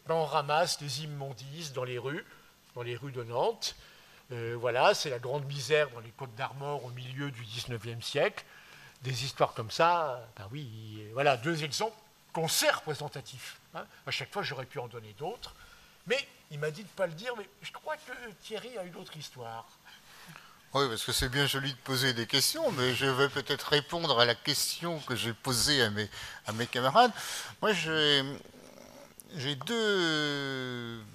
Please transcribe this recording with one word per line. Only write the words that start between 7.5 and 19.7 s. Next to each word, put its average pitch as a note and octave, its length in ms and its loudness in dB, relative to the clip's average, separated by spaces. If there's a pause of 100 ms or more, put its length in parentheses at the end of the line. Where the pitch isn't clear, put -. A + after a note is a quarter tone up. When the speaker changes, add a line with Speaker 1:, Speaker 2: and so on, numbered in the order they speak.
Speaker 1:
siècle. E3 420 2 (600)
Des B2+ 200 -2
histoires C3+ 300 2
comme A2 160 -6
ça, D#3 640 4
ben G2 160 -12
oui, A2 520 -10 (100)
voilà, C#3 240 6
deux D3+ 260 -2
exemples F3+ 320 -2 (380)
qu'on E3 140 0
sait G3 240 4
représentatifs. - 880 -6 (160)
Hein. D#3+ 100 -10 (220)
À - 20 -6
chaque - 240 -4
fois, G3+ 80 -2
j'aurais C3 240 -6
pu C#3 140 -8
en B2 80 -6
donner G#2+ 320 -14
d'autres. F#3+ 340 -8 (540)
Mais C4+ 200 0 (220)
il D3 80 -10
m'a D3+ 140 -2
dit D#3 100 -12
de G3+ 60 -14
ne - 60 -20
pas G3 120 0
le E3+ 80 -6
dire, A3+ 240 -6
mais G3 100 -10 (140)
je - 100 -12
crois D4+ 260 -6
que B3 340 -12 (100)
Thierry A3 380 -8
a F#3 40 -8
une F3 120 -12
autre F#3 200 -14
histoire. A#2 520 -10 (1040)